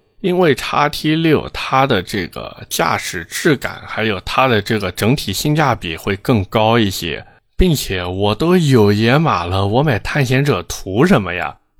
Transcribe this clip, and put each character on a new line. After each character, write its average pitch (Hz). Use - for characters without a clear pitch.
因 180
为 175
叉 147
T 151
六 160
它 -
的 110
这 92
个 -
驾 -
驶 85
质 -
感， -
还 -
有 104
它 -
的 113
这 110
个 95
整 107
体 123
性 151
价 151
比 82
会 98
更 110
高 113
一 107
些， 82
并 185
且 95
我 98
都 170
有 127
野 113
马 120
了， 95
我 107
买 139
探 143
险 131
者 123
图 101
什 170
么 90
呀？ 85